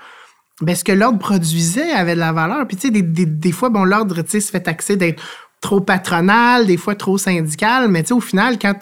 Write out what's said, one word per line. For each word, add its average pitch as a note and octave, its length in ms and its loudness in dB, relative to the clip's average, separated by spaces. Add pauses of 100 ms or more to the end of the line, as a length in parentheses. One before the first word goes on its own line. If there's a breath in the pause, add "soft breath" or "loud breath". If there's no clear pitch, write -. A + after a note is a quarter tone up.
(600 loud breath)
ben, E3 140 0
ce F3 80 -6
que - 80 -2
l'ordre G#3 300 2
produisait F3 720 0
avait F3 240 0
de E3+ 40 -2
la D#3+ 120 0
valeur. F3+ 340 -2
Puis, G3 100 -8
tu C4+ 120 -4
sais, - 20 0
des, G#3 120 2
des, E3 220 0
des D#3 280 -2
fois, B3 160 -2
bon, G#3 160 2
l'ordre, F#3+ 380 0
tu D#3+ 80 -8
sais, G#3 100 0
se G3+ 100 -6
fait F#3+ 80 -2
taxer F3 380 -2
d'être E3+ 260 -2 (380 loud breath)
trop G3 200 0
patronal, G3 840 2
des F3+ 100 4
fois G3+ 200 -4
trop G3 200 -2
syndical, G3 720 0
mais E3+ 140 2
tu - 60 -4
sais, B3 60 0
au B3 60 2
final, G#3+ 380 0
quand G3+ 240 0